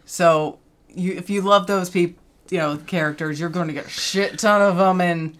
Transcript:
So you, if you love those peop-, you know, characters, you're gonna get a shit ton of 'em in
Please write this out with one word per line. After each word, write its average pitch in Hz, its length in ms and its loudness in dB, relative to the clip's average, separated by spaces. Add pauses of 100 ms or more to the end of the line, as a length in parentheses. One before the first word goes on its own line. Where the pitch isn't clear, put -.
So 160 520 2 (300)
you, 185 240 -4
if 175 160 -10
you 202 140 -2
love 196 240 4
those 190 240 -2
peop-, 175 280 -2 (300)
you 185 80 -4
know, 151 300 -2
characters, 156 520 -4
you're 170 120 -6
gonna 160 240 -4
get 143 120 -10
a - 40 -16
shit - 480 -4
ton 208 240 4
of 185 180 4
'em 185 220 4
in 165 380 -2